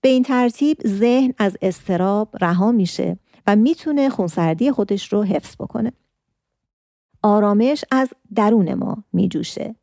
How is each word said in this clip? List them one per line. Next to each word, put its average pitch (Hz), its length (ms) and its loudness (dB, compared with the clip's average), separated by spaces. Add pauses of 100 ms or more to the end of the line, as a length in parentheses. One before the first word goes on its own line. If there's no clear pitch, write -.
به 269 80 4
این 254 140 4
ترتیب 254 640 0
ذهن 240 520 2
از 202 240 0
اضطراب 190 800 -2
رها 185 320 2
می‌شه 185 460 -2 (280)
و 202 100 4
می‌تونه 285 520 2
خونسردی 170 640 0
خودش 202 420 -4
رو 208 100 0
حفظ 185 340 -4
بکنه. 233 360 -6 (1300)
آرامش 208 680 2
از 262 180 2 (260)
درون 208 400 2
ما - 380 -6
میجوشه 185 720 -4